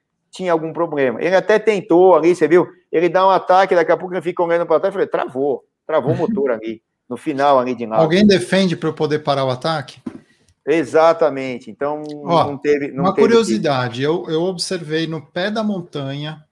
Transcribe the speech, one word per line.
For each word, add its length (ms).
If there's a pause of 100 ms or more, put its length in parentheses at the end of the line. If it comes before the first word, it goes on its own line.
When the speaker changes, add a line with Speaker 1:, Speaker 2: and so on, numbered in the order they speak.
(300)
Speaker 1:
tinha 220
algum 180
problema. 500
Ele 140
até 240
tentou 560
ali, 180
você 140
viu? 180 (240)
Ele 200
dá 180
um 20
ataque, 460
daqui 160
a 60
pouco 160
ele 80
fica 200
olhando 240
pra 140
trás, 160
eu 60
falei, 60
"Travou, 580 (200)
travou 280
o 40
motor 340
ali, 300 (280)
no 80
final 420
ali 160
de 100
lado." 160
Speaker 2:
Alguém 260
defende 480
pra 140
eu 40
poder 260
parar 260
o 40
ataque? 500 (720)
Speaker 1:
Exatamente, 1000
então 320 (220)
Speaker 2:
Ó, 180
Speaker 1:
não 140
teve, 340
não 140
Speaker 2:
uma 100
Speaker 1:
teve 120
Speaker 2:
curiosidade, 760
eu, 260
eu 140
observei 640
no 180
pé 240
da 140
montanha 880